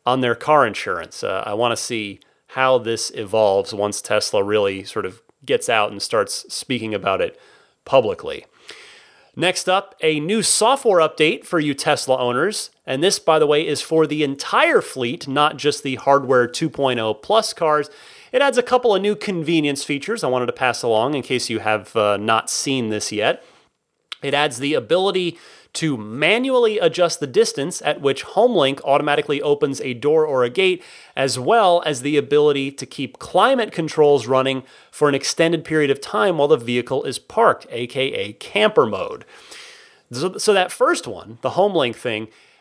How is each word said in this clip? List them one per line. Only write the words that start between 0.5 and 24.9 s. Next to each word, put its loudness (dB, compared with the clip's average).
insurance. -6
Uh, -4
I -6
wanna 0
see -6
how 2
this -4
evolves 0
once -4
Tesla 0
really 0
sort -6
of -14
gets -2
out 2
and -12
starts -2
speaking -6
about -2
it -4
publicly. 0
Next -2
up, -2
a 0
new 0
software 2
update 2
for -2
you 0
Tesla 0
owners. -2
And -2
this, 2
by 4
the 4
way, 2
is -4
for 2
the -2
entire 2
fleet, -6
not 2
just -2
the -4
Hardware 4
two -4
point -2
oh 0
plus 0
cars. 0
It 2
adds 2
a 2
couple 2
of 0
new 0
convenience -2
features -6
I -2
wanted 0
to -2
pass -2
along 0
in -4
case -4
you -4
have, -4
uh, 2
not 0
seen -4
this -6
yet. -2
It -4
adds 0
the -4
ability -2